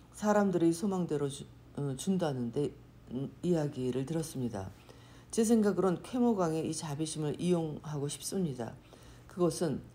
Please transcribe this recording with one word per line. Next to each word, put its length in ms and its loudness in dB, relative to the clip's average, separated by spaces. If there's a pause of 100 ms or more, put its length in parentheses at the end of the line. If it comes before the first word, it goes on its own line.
(140)
사람들의 580 4
소망대로 560 0
주-, 160 -10 (320)
어, 200 -2
준다는데, 760 0 (380)
음, 200 -4 (120)
이야기를 640 0
들었습니다. 640 -4 (600)
제 140 2
생각으론 580 4
쾌목 360 2
왕의 320 0
이 20 -2
자비심을 680 -4
이용하고 680 -2
싶습니다. 640 -4 (540)
그것은 560 0 (120)